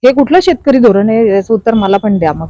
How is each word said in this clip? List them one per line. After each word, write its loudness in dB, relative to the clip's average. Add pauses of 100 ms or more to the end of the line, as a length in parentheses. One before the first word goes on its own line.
हे 4
कुठलं 0
शेतकरी 0
धोरण 2
आहे? 0
याचं -2
उत्तर -2
मला 0
पण -2
द्या 0
मग. -8